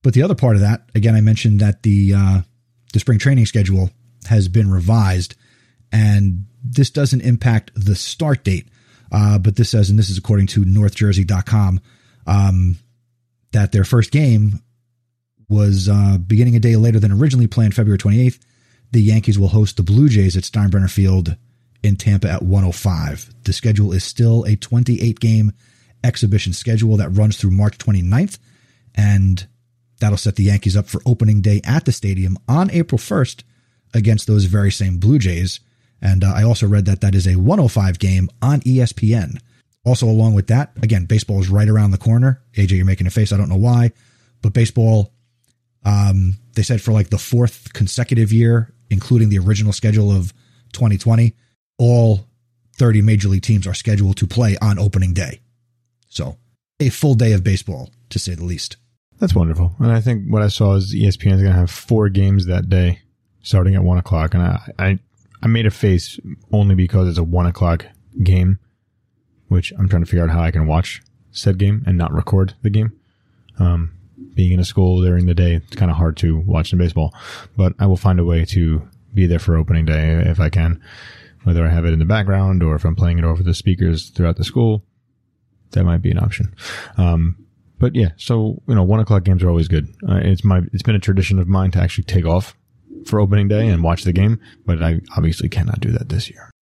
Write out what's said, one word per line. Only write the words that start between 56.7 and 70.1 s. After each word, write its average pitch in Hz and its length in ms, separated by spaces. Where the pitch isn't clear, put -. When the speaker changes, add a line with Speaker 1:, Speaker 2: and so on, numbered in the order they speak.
Speaker 1:
a 135 100
full 143 240
day 113 180
of 95 100
baseball, 87 480
to - 80
say 90 160
the 80 100
least. 87 320
Speaker 2:
That's 190 160
wonderful. 85 440
And 117 140
I 113 100
think 107 260
what 107 140
I 104 60
saw 98 260
is 98 200
E 104 120
S 98 100
P 101 140
N 95 60
is 95 60
gonna 95 120
have 87 160
four 107 400
games 98 360
that 90 220
day 90 320
starting 95 340
at 92 80
one 90 160
o'clock. 80 360
And 87 80
I, 87 360
I, 95 200
I 113 40
made 113 200
a 104 40
face - 480
only 101 220
because 92 340
it's 85 100
a 87 40
one 87 240
o'clock 85 400
game, 92 360
which 90 300
I'm 95 100
trying 87 140
to 82 80